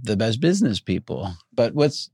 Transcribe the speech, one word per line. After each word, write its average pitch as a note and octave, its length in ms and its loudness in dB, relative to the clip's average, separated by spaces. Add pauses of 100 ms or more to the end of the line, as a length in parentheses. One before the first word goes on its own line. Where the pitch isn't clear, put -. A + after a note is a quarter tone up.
the G#2+ 140 -2
best A2 240 0
business E3 400 2
people. F2+ 540 -4 (180)
But A#2 220 0
what's, D3 400 0